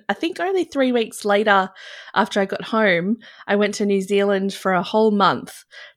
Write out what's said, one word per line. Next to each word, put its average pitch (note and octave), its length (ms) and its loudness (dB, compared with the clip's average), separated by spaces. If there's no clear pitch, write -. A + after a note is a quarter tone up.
I G3+ 60 -2
think E4+ 240 -4
only F4+ 260 -2
three C4 280 0
weeks A#3 320 -4
later, G3+ 460 2
after G#3+ 260 0
I G3 40 2
got G3 200 -4
home, G3+ 520 0
I G3+ 100 0
went G#3 200 0
to G#3 100 -2
New G3 160 2
Zealand G3 520 0
for - 180 -2
a F3+ 100 2
whole A3 280 2
month, F#3+ 540 0